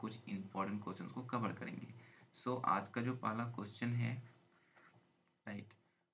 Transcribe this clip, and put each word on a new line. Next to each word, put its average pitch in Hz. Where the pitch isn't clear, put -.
कुछ -
important 98
क्वेश्चंस 92
को 123
cover 110
करेंगे। -
So 123
आज 101
का 117
जो 127
पहला 113
question 117
है, 117
राइट, 101